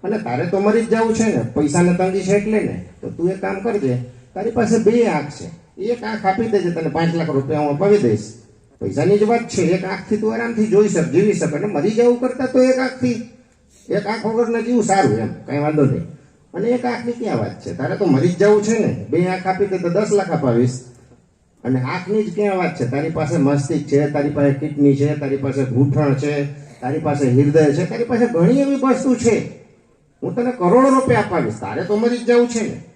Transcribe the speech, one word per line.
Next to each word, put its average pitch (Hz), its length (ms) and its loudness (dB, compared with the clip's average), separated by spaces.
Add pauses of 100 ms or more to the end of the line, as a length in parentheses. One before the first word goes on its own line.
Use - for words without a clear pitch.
અને 214 140 -2
તારે - 280 -4
તો 190 140 0
મરી 214 220 4
જ - 80 -4
જવું 226 240 2
છે 220 220 2
ને, - 60 0
પૈસાને 175 520 2
તંગી 185 260 0
છે 185 120 -2
એટલે 208 280 2
ને, 127 240 -6 (160)
તો - 100 -10
તું 175 200 -2
એક 190 100 -6
કામ 196 200 -6
કરજે, 135 440 -2 (300)
તારી 208 160 -4
પાસે 226 280 2
બે 226 280 4
આંખ 147 240 -2
છે, - 500 -16
એક 233 240 -4
આંખ 214 220 -4
આપી 214 220 0
દેજે, 175 220 0
તને 160 180 -4
પાંચ 165 260 0
લાખ 165 160 -2
રૂપિયા 139 300 -2
હું 147 80 0
અપાવી 190 300 2
દઈશ. 113 360 -2 (460)
પૈસાની 165 380 2
જ 208 40 4
વાત 233 260 0
છે, 190 140 -2
એક 180 220 0
આંખથી 196 320 -4
તું 220 180 -2
આરામથી 233 320 -2
જોઈ 208 220 4
શક, 165 160 0
જીવી 180 280 2
શક, 151 220 -2
અને 170 120 -4
મરી 208 240 0
જવું 240 300 2
કરતાં 254 320 -2
તો 254 100 4
એક 262 160 4
આંખથી, 254 520 -4 (580)
એક 202 180 -2
આંખ 220 200 -4
વગરના 226 340 -2
જીવું 240 240 0
સારું 190 280 4
એમ, 110 160 -2 (180)
કાંઈ 139 120 -4
વાંધો 151 260 2
નહીં. - 180 0 (520)
અને 202 140 -2
એક 247 160 0
આંખની 240 280 -4
ક્યાં 214 260 -4
વાત - 220 -6
છે, - 160 -10
તારે 156 200 -4
તો 202 100 0
મરી 147 220 4
જ 175 100 -2
જવું 208 240 6
છે 220 160 0
ને, - 320 -2
બે 175 160 2
આંખ 185 200 -4
આપી 190 200 0
દે 185 120 -4
તો 175 100 -4
દસ 202 240 0
લાખ 190 180 2
અપાવીશ. 123 540 0 (800)
અને 127 180 0
આંખની 180 400 -4
જ 175 120 -6
ક્યાં 202 220 0
વાત 180 240 -4
છે, 117 100 -2
તારી 147 200 -4
પાસે 160 260 -2
મસ્તિષ્ક 139 500 0
છે, 143 240 2
તારી 147 200 -2
પાસે 143 220 2
કિડની 143 440 2
છે, 147 240 0
તારી 135 160 -4
પાસે 135 280 -2
ગૂંઠણ 139 500 2
છે, 143 380 -4 (280)
તારી 139 180 -4
પાસે 139 320 0
હૃદય 143 420 4
છે, 170 120 0
તારી 226 200 -4
પાસે 233 220 0
ઘણી 226 340 4
એવી 277 160 0
વસ્તુ 254 380 2
છે, - 360 0 (720)
હું 180 120 -6
તને 240 180 -2
કરોડો 254 360 4
રૂપિયા 247 320 2
અપાવીશ, 117 400 -2
તારે 110 240 -6
તો 208 120 -2
મરી 240 220 0
જ - 80 -6
જવું 240 220 4
છે 233 140 -4
ને 170 220 -8 (120)